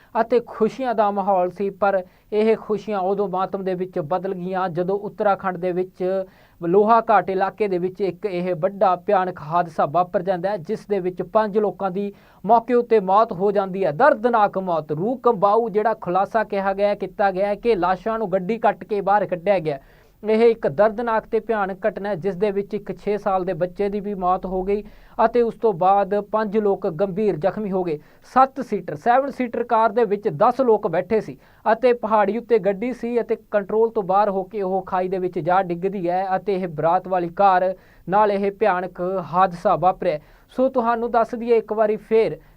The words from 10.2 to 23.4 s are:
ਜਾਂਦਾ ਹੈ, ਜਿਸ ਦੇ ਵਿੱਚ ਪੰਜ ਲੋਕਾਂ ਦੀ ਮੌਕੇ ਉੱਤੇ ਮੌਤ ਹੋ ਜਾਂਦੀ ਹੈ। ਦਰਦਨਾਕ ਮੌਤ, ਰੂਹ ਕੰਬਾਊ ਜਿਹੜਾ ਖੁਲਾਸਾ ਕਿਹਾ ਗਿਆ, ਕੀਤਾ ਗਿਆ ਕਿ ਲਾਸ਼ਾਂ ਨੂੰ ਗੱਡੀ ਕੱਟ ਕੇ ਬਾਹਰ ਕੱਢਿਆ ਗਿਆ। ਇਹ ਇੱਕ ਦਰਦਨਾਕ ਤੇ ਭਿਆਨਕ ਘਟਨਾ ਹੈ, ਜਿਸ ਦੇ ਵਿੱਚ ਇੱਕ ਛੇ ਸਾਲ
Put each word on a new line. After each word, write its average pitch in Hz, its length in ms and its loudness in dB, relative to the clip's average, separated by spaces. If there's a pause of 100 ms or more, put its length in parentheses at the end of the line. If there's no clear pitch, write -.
ਜਾਂਦਾ 180 280 -2
ਹੈ, 208 80 -4
ਜਿਸ 196 300 -8
ਦੇ 202 120 0
ਵਿੱਚ 180 220 -6
ਪੰਜ 208 360 0
ਲੋਕਾਂ 196 340 -2
ਦੀ 202 220 -6 (320)
ਮੌਕੇ 233 280 4
ਉੱਤੇ 240 260 4
ਮੌਤ 202 320 2
ਹੋ 202 200 -2
ਜਾਂਦੀ 196 340 -2
ਹੈ। 156 60 0
ਦਰਦਨਾਕ 220 680 2
ਮੌਤ, 170 340 -4
ਰੂਹ 196 260 -2
ਕੰਬਾਊ 226 520 2
ਜਿਹੜਾ 214 240 0
ਖੁਲਾਸਾ 196 500 -2
ਕਿਹਾ 196 300 -2
ਗਿਆ, 202 220 0
ਕੀਤਾ 196 360 -2
ਗਿਆ 202 240 -2
ਕਿ 226 200 0
ਲਾਸ਼ਾਂ 190 440 0
ਨੂੰ 202 120 -4
ਗੱਡੀ 190 260 -2
ਕੱਟ 202 260 0
ਕੇ 202 180 -4
ਬਾਹਰ 196 240 2
ਕੱਢਿਆ 180 340 0
ਗਿਆ। 151 200 -4 (500)
ਇਹ 226 220 6
ਇੱਕ 226 160 0
ਦਰਦਨਾਕ 214 600 0
ਤੇ 226 120 -2
ਭਿਆਨਕ 208 480 -4
ਘਟਨਾ 202 220 -6
ਹੈ, 208 60 -2
ਜਿਸ 185 200 -4
ਦੇ 202 160 0
ਵਿੱਚ 196 220 -4
ਇੱਕ 202 240 -8
ਛੇ 202 200 -4
ਸਾਲ 190 280 -2